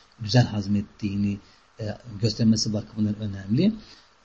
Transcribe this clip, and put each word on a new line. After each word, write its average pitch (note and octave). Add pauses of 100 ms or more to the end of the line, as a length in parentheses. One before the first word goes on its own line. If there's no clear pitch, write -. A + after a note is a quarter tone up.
(200)
güzel A2
hazmettiğini, G2+ (400)
e, G#2+ (360)
göstermesi A2
bakımından G#2
önemli. G#2 (520)